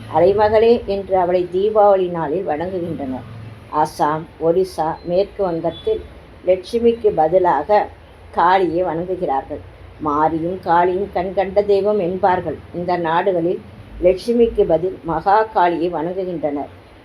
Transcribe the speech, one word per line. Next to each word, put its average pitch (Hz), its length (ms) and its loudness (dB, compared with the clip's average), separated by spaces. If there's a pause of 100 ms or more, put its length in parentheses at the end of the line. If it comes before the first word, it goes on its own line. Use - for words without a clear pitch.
(140)
அலைமகளே" 214 720 4
என்று 190 320 -4
அவளை 180 360 0
தீபாவளி 196 580 4
நாளில் 160 360 -4
வணங்குகின்றனர். 151 800 -6 (480)
அசாம், 156 500 0 (220)
ஒடிசா, 170 500 0 (100)
மேற்கு 190 380 -2
வங்கத்தில் 170 600 -4 (440)
லட்சுமிக்கு 226 680 2
பதிலாக 170 720 2 (500)
காளியை 180 480 2
வணங்குகிறார்கள். 165 760 -4 (440)
மாரியும் 160 600 0
காளியும் 180 500 2
கண்கண்ட 190 480 0
தெய்வம் 202 360 2
என்பார்கள். 180 580 0 (180)
இந்த 175 220 -2
நாடுகளில் 175 640 0 (420)
லட்சுமிக்கு 226 640 2
பதில் 170 400 0
மகா 190 500 2
காளியை 175 360 0
வணங்குகின்றனர். 170 920 -6 (220)